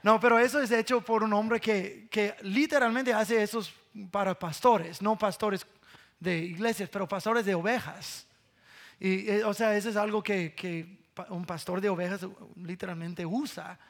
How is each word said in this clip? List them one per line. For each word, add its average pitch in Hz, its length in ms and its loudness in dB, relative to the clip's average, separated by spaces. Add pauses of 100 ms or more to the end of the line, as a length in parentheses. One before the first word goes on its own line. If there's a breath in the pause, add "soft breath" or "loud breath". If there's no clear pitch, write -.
No, 214 160 6
pero 233 200 8
eso 247 220 4
es 226 100 0
hecho 233 300 2
por 220 220 2
un 220 100 0
hombre 214 260 2
que, - 500 -2
que 208 340 0
literalmente 247 720 2
hace 220 300 2
esos 208 300 -4 (380)
para 190 260 0
pastores, 170 640 2
no 214 160 0
pastores 202 480 -2 (540 loud breath)
de 170 180 -2
iglesias, 175 520 -4
pero 196 180 -6
pastores 214 380 0
de 196 80 2
ovejas. 185 720 -4 (760 loud breath)
Y, 190 300 0
eh, 208 140 2
o 214 100 0
sea, 214 220 2
eso 208 140 -2
es 208 80 -2
algo 208 260 0
que, 180 320 -2
que 175 580 -10
pa-, - 160 -14
un 175 160 -8
pastor 180 360 -6
de 202 80 2
ovejas 180 320 -2 (340)
literalmente 175 680 -8
usa. 180 520 -6 (120)